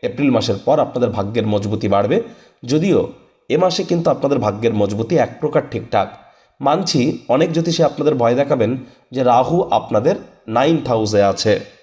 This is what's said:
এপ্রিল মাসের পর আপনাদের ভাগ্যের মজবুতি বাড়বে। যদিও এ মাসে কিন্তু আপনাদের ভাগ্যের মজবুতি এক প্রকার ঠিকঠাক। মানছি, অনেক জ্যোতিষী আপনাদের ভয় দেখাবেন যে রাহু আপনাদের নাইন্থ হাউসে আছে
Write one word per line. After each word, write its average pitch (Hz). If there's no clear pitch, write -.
এপ্রিল 139
মাসের 110
পর 147
আপনাদের 120
ভাগ্যের 104
মজবুতি 104
বাড়বে। 104
যদিও 143
এ 143
মাসে 180
কিন্তু 170
আপনাদের 139
ভাগ্যের 107
মজবুতি 104
এক 120
প্রকার 147
ঠিকঠাক। 113
মানছি, 151
অনেক 135
জ্যোতিষী 165
আপনাদের 147
ভয় 120
দেখাবেন 127
যে 131
রাহু 127
আপনাদের 120
নাইন্থ 131
হাউসে 107
আছে 98